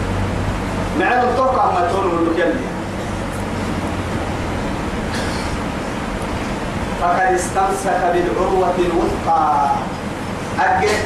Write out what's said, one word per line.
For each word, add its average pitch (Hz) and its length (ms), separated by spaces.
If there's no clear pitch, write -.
معنا 247 340
نتوقع 254 320
ما 175 220
تقول 190 180
من 170 220
المكان. 170 260
فقد 180 320
استمسك 190 680
بالعروة 180 680
الوثقى. 131 920
أجل 208 300